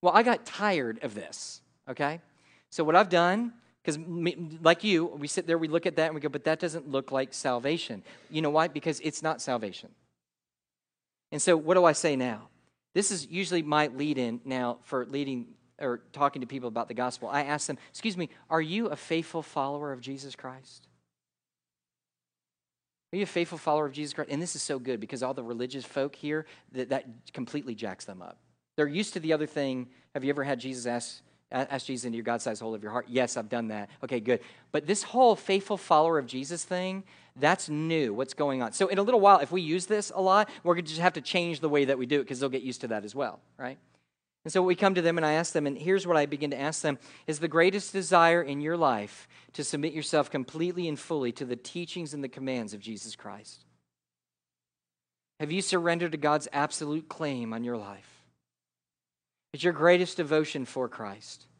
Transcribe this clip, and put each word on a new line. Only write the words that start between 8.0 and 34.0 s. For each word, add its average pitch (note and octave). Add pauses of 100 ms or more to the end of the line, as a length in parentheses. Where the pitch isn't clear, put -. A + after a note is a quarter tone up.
You D#3
know D3
why? D#3
Because D#3
it's D#3
not D#3
salvation. A2 (1400)
And D3
so F3
what D#3
do F3+
I D#3+
say D3
now? B2 (460)
This G#3
is D#3+
usually E3+
my D3+
lead-in B2+
now B2+
for B2+
leading C3 (260)
or B2 (120)
talking C#3+
to B2
people B2+
about A2+
the A#2+
gospel. B2
I C#3+
ask C#3+
them, C#3+ (140)
"Excuse G#3
me, E3+ (200)
are D#3+
you F#3+
a D3
faithful E3
follower C#3+
of B2
Jesus C3+
Christ?" C3 (2250)
Are F3
you G3+
a F#3
faithful E3+
follower D3+
of C#3
Jesus C#3+
Christ? -
And C#3+
this F3
is -
so C#3
good B2
because A2+
all B2+
the B2+
religious A#2+
folk C#3
here, D3+ (240)
that, B2+
that C#3 (260)
completely B2+
jacks G#2
them F#2
up. E2+ (380)
They're D3
used F3
to F#3+
the D#3+
other D3+
thing. C3 (260)
Have C3+
you C3+
ever D3
had C3+
Jesus B2
ask, A#2+ (300)
a-, C3+
ask C3+
Jesus B2+
into A#2
your A#2
God-sized A#2
hole A2+
of G#2
your G#2
heart? A#2+
Yes, B2
I've A2
done A#2
that. G#2 (140)